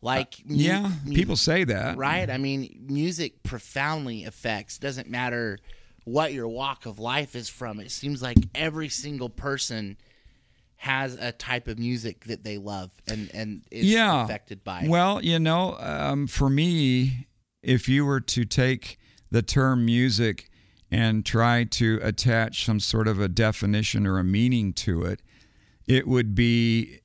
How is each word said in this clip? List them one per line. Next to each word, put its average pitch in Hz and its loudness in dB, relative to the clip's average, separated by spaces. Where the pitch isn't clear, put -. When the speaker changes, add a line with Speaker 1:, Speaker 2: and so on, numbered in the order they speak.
Speaker 1:
Like, 131 -4
Speaker 2:
Uh, 147 -8
Speaker 1:
mu-, - 2
Speaker 2:
yeah, 185 2
Speaker 1:
mu-, 143 -6
Speaker 2:
people 170 2
say 165 2
that. 113 -2
Speaker 1:
right? 156 -2
I 127 -4
mean, 135 -6
music 156 -2
profoundly 135 -6
affects, 107 -6
doesn't 135 -8
matter 120 -4
what 143 -2
your 120 -6
walk 127 -6
of 107 -12
life 127 -4
is 120 -10
from. 107 -10
It 98 -16
seems 139 -6
like 123 4
every 156 -4
single 135 -6
person 110 -6
has 135 -4
a 120 -6
type 123 -6
of 110 -8
music 117 -4
that 110 -10
they 107 -8
love 98 -8
and, 107 -6
and 107 -8
is 123 0
Speaker 2:
Yeah. 196 4
Speaker 1:
affected 104 -10
by. 90 -4
Speaker 2:
Well, 175 2
you 165 2
know, 170 0
um, 143 -2
for 135 2
me, 135 2
if 127 2
you 139 4
were 139 0
to - -2
take 127 0
the 113 4
term 131 4
music 117 2
and 110 2
try 120 4
to 110 2
attach 113 0
some 107 2
sort 110 0
of 104 0
a 101 2
definition 104 2
or 95 2
a 90 0
meaning 107 2
to 85 -2
it, 90 -4
it 131 4
would 117 2
be 117 4